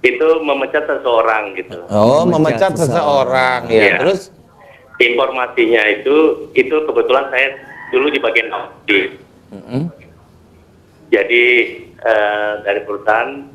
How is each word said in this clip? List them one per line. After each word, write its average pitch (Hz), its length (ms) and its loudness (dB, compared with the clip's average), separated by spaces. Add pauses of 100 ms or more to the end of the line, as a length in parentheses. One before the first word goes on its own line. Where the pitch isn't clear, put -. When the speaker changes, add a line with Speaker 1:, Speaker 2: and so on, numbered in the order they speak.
Speaker 1:
itu 131 240 2 (160)
memecat 143 400 -2
seseorang 113 720 0
gitu. 90 320 -12
Speaker 2:
Oh, 117 400 2
Speaker 3:
Memecat 170 80 2 (320)
Speaker 2:
memecat 180 80 0
seseorang, 131 880 0
Speaker 3:
seseorang. 120 80 -4
Speaker 2:
ya. 110 80 6
Speaker 1:
Iya. 104 240 4
Speaker 2:
Terus? 180 180 0 (800)
Speaker 1:
Informasinya 120 880 2
itu, 127 280 0 (360)
itu 131 320 0
kebetulan 131 480 0
saya 131 160 0 (420)
dulu 135 220 0
di 143 80 -2
bagian 113 320 -2
audit. - 640 -4 (340)
Speaker 2:
Mm-mm. 113 340 -8 (1300)
Speaker 1:
Jadi, 117 340 2 (540)
eh, 104 540 0 (100)
dari 101 240 -2
perusahaan 113 680 -2